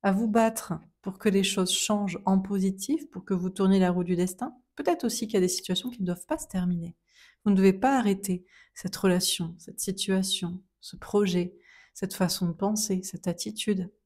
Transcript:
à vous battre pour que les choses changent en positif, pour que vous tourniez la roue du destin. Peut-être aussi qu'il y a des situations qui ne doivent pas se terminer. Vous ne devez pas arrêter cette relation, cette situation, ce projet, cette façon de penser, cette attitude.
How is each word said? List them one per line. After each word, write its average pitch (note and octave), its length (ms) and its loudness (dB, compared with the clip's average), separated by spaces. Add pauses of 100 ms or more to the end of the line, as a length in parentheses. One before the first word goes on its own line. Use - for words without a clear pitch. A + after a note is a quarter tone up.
à G3 100 2
vous A3 160 2
battre A3+ 460 2 (280)
pour F#3+ 160 -8
que A3 100 0
les G3 160 4
choses F#3 280 0
changent G#3 540 -2
en F#3+ 140 4
positif, G3 680 -2
pour - 140 -14
que G3 100 -2
vous F#3 160 -2
tourniez F#3+ 280 4
la F#3 120 4
roue F3 140 0
du F3 120 0
destin. F#3 400 -4 (200)
Peut-être E4 280 0
aussi A#3 220 -4
qu'il - 80 -8
y G3+ 40 4
a - 20 6
des F3+ 80 4
situations F#3 420 -4
qui A#3+ 100 -14
ne F#3 60 -2
doivent F3 200 -6
pas D#4 120 -4
se - 100 -12
terminer. F3 480 -4 (480)
Vous G#3 60 2
ne F#3+ 60 6
devez F#3+ 160 8
pas B3+ 260 2
arrêter G3 460 0 (300)
cette - 220 -8
relation, F3+ 640 0
cette - 220 -16
situation, F#3+ 840 -2 (180)
ce - 160 -18
projet, F3+ 580 0 (380)
cette F#3+ 220 -8
façon F3+ 320 0
de E3+ 60 0
penser, G3 500 -2
cette - 260 -8
attitude. F#3+ 640 -4 (140)